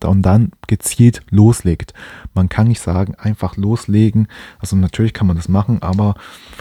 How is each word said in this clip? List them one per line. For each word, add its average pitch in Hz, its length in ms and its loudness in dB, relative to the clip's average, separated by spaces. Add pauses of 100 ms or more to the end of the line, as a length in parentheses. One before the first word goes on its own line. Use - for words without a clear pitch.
(100)
und 98 120 2
dann 101 280 2 (160)
gezielt - 640 2
loslegt. 101 640 2 (400)
Man 92 140 0
kann 110 200 0
nicht 117 120 -2
sagen, 90 340 -4
einfach - 420 -6
loslegen. 107 720 0 (300)
Also - 180 -4
natürlich 95 380 0
kann 104 120 -2
man 87 100 0
das 85 120 -6
machen, 104 340 0
aber 101 320 0 (460)